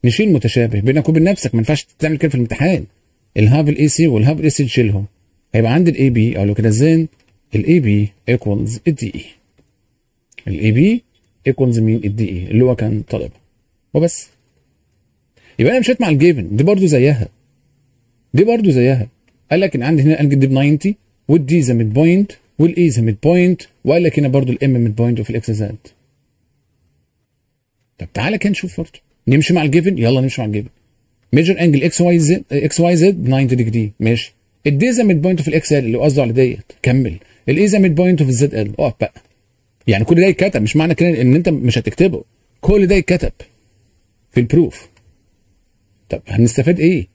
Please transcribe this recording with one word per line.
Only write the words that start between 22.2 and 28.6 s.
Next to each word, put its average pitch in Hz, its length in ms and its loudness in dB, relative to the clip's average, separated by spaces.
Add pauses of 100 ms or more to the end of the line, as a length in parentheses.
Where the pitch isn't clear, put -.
والإي 170 300 2
ذا 117 140 0
ميد 110 200 0
بوينت، 180 400 2 (220)
وقال 165 180 2
لك 160 160 0
هنا 143 100 0
برضو 131 240 0
الإم 135 180 -2
ميد 117 260 0
بوينت 117 240 -2
وفي 107 100 -8
الإكس 113 200 -6
زد. 104 260 -6 (2250)
طب - 160 -14
تعالى 170 240 -4
كده 208 120 -2
نشوف 180 300 -8